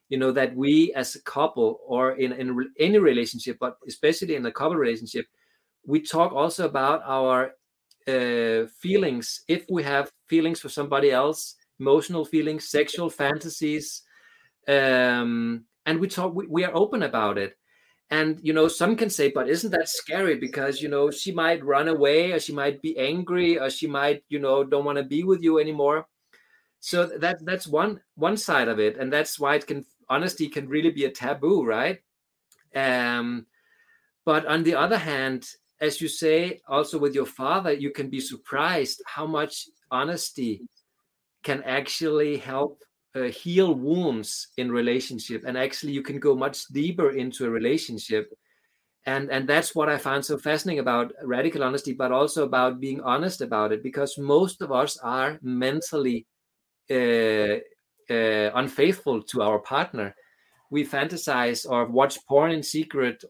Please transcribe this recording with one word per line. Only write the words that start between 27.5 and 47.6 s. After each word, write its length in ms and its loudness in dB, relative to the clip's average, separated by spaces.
one, 340 0
one 220 0
side 300 2
of 120 0
it. 180 2
And 140 -4
that's 280 0
why 160 2
it 100 0
can, 180 -6
honesty 380 -2
can 220 -8
really 220 2
be 140 -2
a 60 -2
taboo, 520 0
right? 360 0
Um, 720 -2
but 200 2
on 180 0
the 120 2
other 220 2
hand, 500 -4
as 180 -2
you 80 -4
say, 600 0
also 300 0
with 180 0
your 100 0
father, 480 0
you 180 -4
can 180 -6
be 120 -6
surprised 840 -2
how 200 -8
much 420 -4
honesty 680 -4
can 200 -2
actually 720 -2
help, 460 -4
uh, 80 -2
heal 520 2
wounds 720 -2
in 140 -2
relationship. 760 -2
And 120 -4
actually 340 -4
you 100 -4
can 180 -8
go 160 4
much 320 -4
deeper 440 0
into 340 -4
a 40 0
relationship. 840 -2